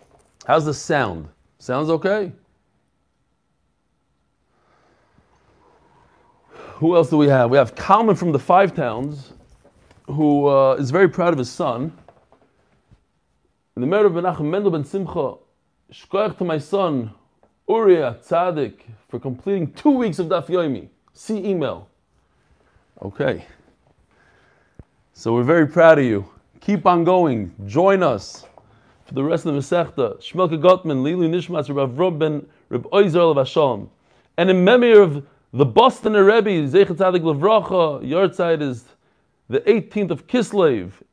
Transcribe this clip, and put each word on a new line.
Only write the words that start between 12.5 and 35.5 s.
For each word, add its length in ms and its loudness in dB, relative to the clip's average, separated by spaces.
In 60 -8
the 60 -4
merit 180 2
of 60 4
Menachem 340 -4
Mendel 240 -2
ben 160 -4
Simcha, 520 -8
shkoyach 460 -6
to 80 -6
my 140 -4
son, 500 -4
Uriah 560 2
Tzadik, 580 -4
for 100 -10
completing 540 -6
two 160 0
weeks 300 -2
of 80 -4
Daf 180 -4
Yomi. 420 -4
See 300 -8
email. 460 -6
Okay. 420 -6
So 200 -4
we're 80 0
very 240 2
proud 320 6
of 80 0
you. 240 -4
Keep 260 -4
on 180 2
going. 500 0
Join 360 0
us 440 -4
for 100 -20
the 80 -4
rest 240 -2
of 80 -4
the 60 -4
Masechta. 600 -4
Shmelke 420 -4
Gottman, 420 2
Lilu 260 -2
Nishmas, 380 -6
Rav 220 -4
Avram 280 -2
ben 300 -4
Reb 220 -8
Oizer 260 2
Olav 180 4
Hashem. 440 -2
And 120 2
in 140 4
memory 340 6
of 300 4